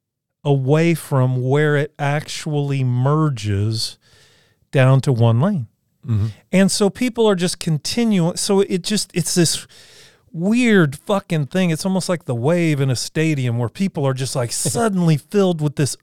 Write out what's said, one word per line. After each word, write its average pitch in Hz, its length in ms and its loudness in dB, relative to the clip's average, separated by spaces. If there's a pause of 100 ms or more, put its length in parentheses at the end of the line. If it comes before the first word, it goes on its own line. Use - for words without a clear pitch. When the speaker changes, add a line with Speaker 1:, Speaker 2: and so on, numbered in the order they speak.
(440)
Speaker 1:
away 147 500 2
from 127 500 0
where 147 320 2
it 143 240 -2
actually 143 840 -4
merges 123 1120 0 (720)
down 131 300 4
to 143 100 -2
one 117 300 2
lane. 170 260 -2 (400)
Speaker 2:
Mm-hmm. 110 200 0 (260)
Speaker 1:
And 190 180 4
so 202 180 0
people 226 380 0
are 202 80 4
just 175 240 -2
continuing. 180 760 0
So 196 240 0
it 190 220 -2
just, - 300 -4
it's - 220 -2
this - 320 0 (640)
weird 196 640 2
fucking 170 500 -4
thing. 185 240 0
It's 156 140 -4
almost 190 220 -2
like 180 180 -4
the 123 100 -4
wave 151 440 0
in 139 100 0
a 123 60 0
stadium 139 600 -2
where 120 120 -2
people 185 380 -4
are 135 60 0
just, 131 220 -6
like, 123 160 -4
Speaker 2:
<laughs> - 20 -8
Speaker 1:
suddenly 185 640 0
filled 180 440 0
with 147 140 -2
this 143 280 -2